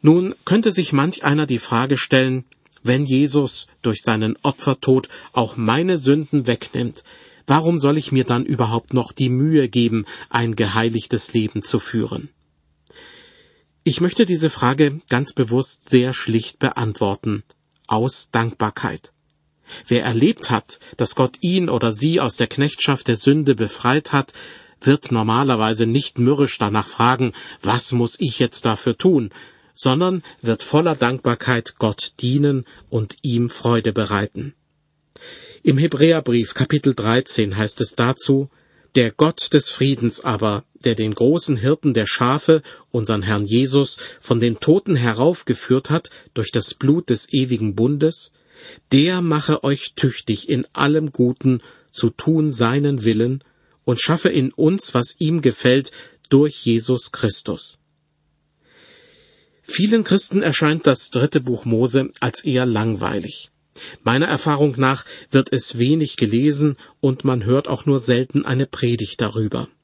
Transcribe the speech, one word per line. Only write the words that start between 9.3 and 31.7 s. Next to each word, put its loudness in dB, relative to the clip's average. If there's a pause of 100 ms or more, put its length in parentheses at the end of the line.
geben, 0 (240)
ein -2
geheiligtes -2
Leben -2
zu -2
führen? -6 (1600)
Ich 0
möchte 2
diese 0
Frage 0 (100)
ganz 0
bewusst -2
sehr 4
schlicht -4
beantworten, -2 (440)
aus -2
Dankbarkeit. -4 (760)
Wer 2
erlebt 0
hat, -4 (180)
dass -2
Gott 0
ihn 0
oder 0
sie 0
aus -2
der -2
Knechtschaft -2
der 2
Sünde 2
befreit -2
hat, -2 (480)
wird 0
normalerweise 2
nicht -2
mürrisch 2
danach 0
fragen, 0 (300)
„Was 0
muss 0
ich -4
jetzt -2
dafür 0
tun?“, 2 (440)
sondern 0 (200)
wird -2
voller 2
Dankbarkeit -2